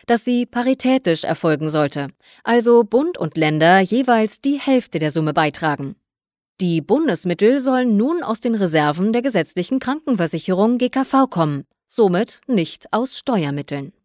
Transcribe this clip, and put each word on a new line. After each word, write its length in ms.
dass 180
sie 220
paritätisch 760
erfolgen 440
sollte, 400
also 380
Bund 360
und 180
Länder 440
jeweils 600
die 180
Hälfte 400
der 120
Summe 240
beitragen. 600
Die 200
Bundesmittel 800
sollen 360
nun 260
aus 180
den 140
Reserven 580
der 100
gesetzlichen 580
Krankenversicherung 960
G 100
K 160
V 220
kommen, 380
somit 600
nicht 460
aus 260
Steuermitteln. 720